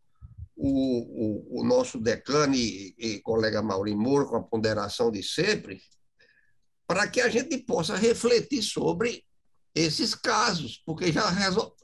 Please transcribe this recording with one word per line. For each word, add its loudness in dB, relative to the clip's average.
o, 0
o, -2
o 0
nosso 2
decano 2
e, -2
e -6
colega 0
Maurinho 0
Moura, 2
com -4
a -2
ponderação -2
de -4
sempre, -4
para 0
que 0
a 4
gente 0
possa -2
refletir 2
sobre -2
esses 0
casos, 0
porque -2
já 2
resol-, 0